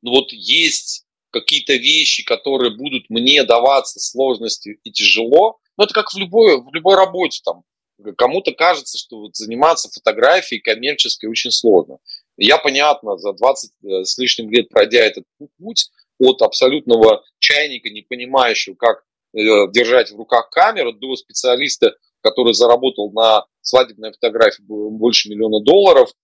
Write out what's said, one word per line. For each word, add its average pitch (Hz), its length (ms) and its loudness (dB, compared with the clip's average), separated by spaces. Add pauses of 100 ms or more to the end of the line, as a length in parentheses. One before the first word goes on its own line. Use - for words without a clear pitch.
ну 120 100 -8
вот 131 200 2
есть 135 720 -4 (260)
какие-то 143 420 -4
вещи, 143 500 -2
которые 123 520 -4
будут 127 340 -10
мне 127 340 0
даваться 131 560 2
сложности 113 840 -6
и 107 80 -20
тяжело, 143 640 2 (200)
ну, 202 80 2
это - 80 -12
как 208 180 -2
в 190 60 -12
любой, 196 440 2
в 135 120 -20
любой 170 220 2
работе, 185 480 0
там, - 200 -8 (540)
кому-то 139 340 -2
кажется, 160 460 -2
что - 220 -16
вот 107 160 -18
заниматься 123 540 -2
фотографией 120 680 0
коммерческой 117 680 -6
очень 113 240 -6
сложно. 90 480 2 (360)
Я, 123 220 4
понятно, 135 600 0
за 98 160 -6
двадцать, 120 380 -2 (120)
э, 95 200 -4
с - 140 -6
лишним 120 320 -4
лет 113 200 2
пройдя 107 300 2
этот 110 240 0 (160)
пу-, 147 180 -20
путь 214 320 -8 (300)
от 131 220 4
абсолютного 117 840 2 (160)
чайника, 143 500 -2
не 104 120 -16
понимающего, 123 760 -2
как, - 280 -2 (300)
э, 110 60 -8 (320)
держать 117 400 2
в 104 60 -20
руках 113 320 -2
камеру, 180 420 0
до 123 240 -10
специалиста, 127 800 -2 (260)
который 117 320 0
заработал 120 580 0
на 110 340 2 (160)
свадебной 110 500 -2
фотографии 110 520 0
бо-, 107 260 -10
больше 110 400 -2
миллиона 107 320 -2
долларов 156 500 4 (120)